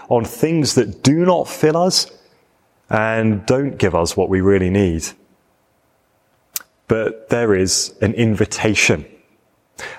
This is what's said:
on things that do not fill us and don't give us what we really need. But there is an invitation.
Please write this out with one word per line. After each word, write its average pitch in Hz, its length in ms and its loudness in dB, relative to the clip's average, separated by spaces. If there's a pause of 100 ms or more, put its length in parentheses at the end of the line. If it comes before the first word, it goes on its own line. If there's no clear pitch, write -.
on 117 160 0
things 156 500 -2
that 107 280 -2
do 160 220 2
not 175 220 0
fill 156 300 0
us 180 320 0 (800)
and 110 560 0
don't 131 320 -2
give 87 180 0
us 85 220 0
what 90 120 0
we 95 120 2
really 92 280 2
need. 92 360 0 (1800)
But 110 400 -4
there 117 260 2
is - 460 -2
an 104 120 2
invitation. 107 920 0 (920)